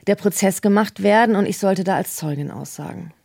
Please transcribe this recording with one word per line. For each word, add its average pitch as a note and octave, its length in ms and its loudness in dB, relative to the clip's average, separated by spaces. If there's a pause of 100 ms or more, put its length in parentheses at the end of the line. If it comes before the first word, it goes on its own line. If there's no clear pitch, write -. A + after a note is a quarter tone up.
der G3+ 80 4
Prozess G3 460 0
gemacht G3+ 420 2
werden A3 340 4
und G3+ 80 2
ich F#3+ 120 -4
sollte F#3+ 280 0
da F#3+ 100 0
als D#3 220 -4
Zeugin D3 340 -6
aussagen. D#3+ 640 -12 (120)